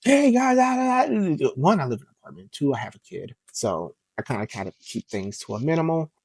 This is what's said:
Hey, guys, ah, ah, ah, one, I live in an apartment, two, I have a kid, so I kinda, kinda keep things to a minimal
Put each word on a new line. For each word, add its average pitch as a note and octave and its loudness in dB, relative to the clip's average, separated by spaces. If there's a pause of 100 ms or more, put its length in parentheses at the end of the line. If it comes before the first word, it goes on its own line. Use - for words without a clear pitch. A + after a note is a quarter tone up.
Hey, C#4 6
guys, B3+ 4
ah, B3+ 2
ah, B3+ 2
ah, E3+ 0
one, F3 4
I C#3 -2
live A#2+ -4
in - -20
an - -20
apartment, F3+ -20
two, C#3 -2
I A2+ -4
have G#2 -10
a - -20
kid, F#2 -14 (180)
so E2+ -4 (240)
I A2+ -8
kinda, G#2+ -6
kinda G2 -8 (120)
keep - -10
things G2+ -8
to - -10
a G#2 -6
minimal D#3+ -2 (140)